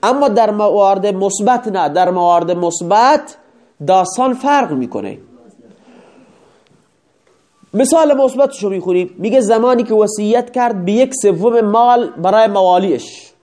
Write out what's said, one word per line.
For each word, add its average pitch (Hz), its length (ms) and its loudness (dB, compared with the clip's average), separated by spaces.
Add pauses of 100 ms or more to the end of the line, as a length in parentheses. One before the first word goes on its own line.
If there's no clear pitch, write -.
اما 269 260 0
در 214 220 2
موارد 202 560 0
مثبت 202 640 -2
نه. 185 200 -2
در 175 220 0
موارد 175 400 0
مثبت 180 880 0 (500)
داستان 190 480 0
فرق 277 380 0
می‌کنه. 113 460 -8 (2500)
مثال 285 420 2
مثبتشو 262 520 -2
می‌خونیم. 180 500 -4
میگه 220 220 0
زمانی 233 420 2
که 226 120 -4
وصیت 208 560 0
کرد 226 340 -4
به 190 80 -2
یک 254 200 2 (100)
سوم 208 380 2
مال 233 500 2
برای 202 360 0
موالیش. 185 880 0 (100)